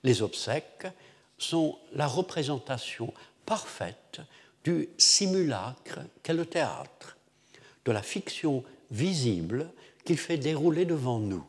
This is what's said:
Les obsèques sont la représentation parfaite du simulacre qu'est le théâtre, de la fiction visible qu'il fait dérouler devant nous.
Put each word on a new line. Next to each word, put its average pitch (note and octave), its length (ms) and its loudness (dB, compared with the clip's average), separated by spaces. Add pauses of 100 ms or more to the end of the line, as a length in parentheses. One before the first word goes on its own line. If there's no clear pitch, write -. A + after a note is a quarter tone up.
Les B2 200 4
obsèques - 640 -4 (520)
sont D#3+ 400 0 (140)
la D3 140 0
représentation C3+ 1040 -4 (340)
parfaite - 760 -6 (440)
du D#3+ 240 0 (100)
simulacre D3+ 1000 2 (220)
qu'est E3 120 0
le E3 120 0
théâtre, A#2 720 -4 (680)
de - 60 2
la G#2 120 2
fiction - 640 -2 (260)
visible B2 840 0 (320)
qu'il E3+ 140 2
fait E3+ 200 -2
dérouler D#3 460 2
devant C3 340 0
nous. G2 300 -2